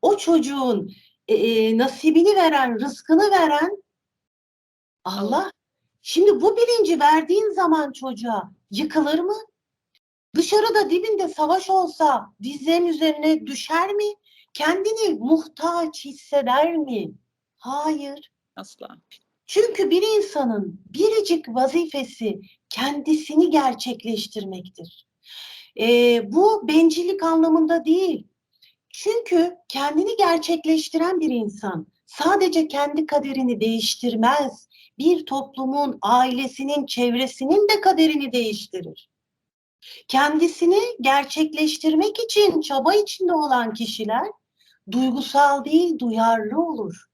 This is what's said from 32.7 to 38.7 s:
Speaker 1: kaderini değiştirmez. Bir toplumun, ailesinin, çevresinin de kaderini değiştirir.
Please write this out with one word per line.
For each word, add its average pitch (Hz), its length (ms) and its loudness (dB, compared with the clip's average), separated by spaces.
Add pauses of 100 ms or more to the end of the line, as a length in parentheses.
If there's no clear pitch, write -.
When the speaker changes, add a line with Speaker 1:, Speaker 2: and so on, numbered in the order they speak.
Speaker 1:
kaderini 262 560 -2
değiştirmez. 233 1080 -2 (300)
Bir 330 280 2
toplumun, 269 760 -4
ailesinin, 262 840 0
çevresinin 262 840 0
de 415 120 2
kaderini 311 520 2
değiştirir. 208 760 -6 (960)